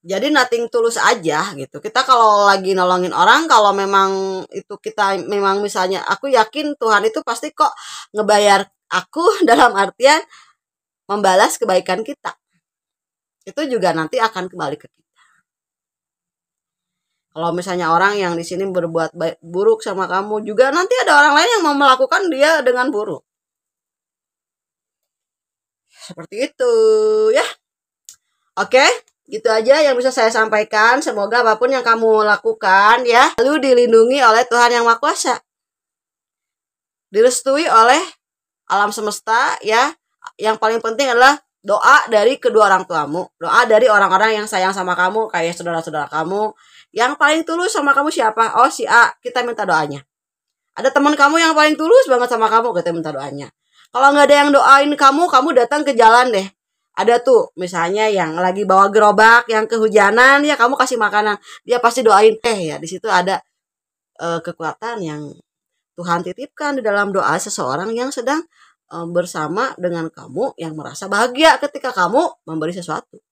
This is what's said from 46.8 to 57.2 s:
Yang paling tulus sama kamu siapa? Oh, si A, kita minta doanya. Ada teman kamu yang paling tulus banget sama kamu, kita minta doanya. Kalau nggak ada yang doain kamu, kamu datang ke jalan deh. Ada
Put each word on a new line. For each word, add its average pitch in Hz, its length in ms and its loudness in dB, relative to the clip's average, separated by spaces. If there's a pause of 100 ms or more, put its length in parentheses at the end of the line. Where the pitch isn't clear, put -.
Yang 240 260 -2
paling 311 300 0
tulus 349 240 -4
sama 285 240 0
kamu 285 160 0
siapa? 226 480 -2
Oh, 254 100 4
si 285 200 -6
A, 233 340 2
kita 247 240 -6
minta 226 160 -8
doanya. 156 400 -2 (720)
Ada - 160 -2
teman 294 240 0
kamu 294 240 2
yang 330 160 2
paling 302 240 2
tulus 339 300 4
banget 247 240 0
sama 220 180 0
kamu, 233 220 0
kita 175 180 -4
minta 160 240 -8
doanya. 139 380 -12 (380)
Kalau 277 240 2
nggak 285 120 4
ada 285 100 6
yang 285 180 4
doain 277 400 4
kamu, 285 320 2
kamu 285 280 2
datang 247 280 2
ke 277 160 -2
jalan 240 320 6
deh. 196 160 -2 (480)
Ada 233 280 2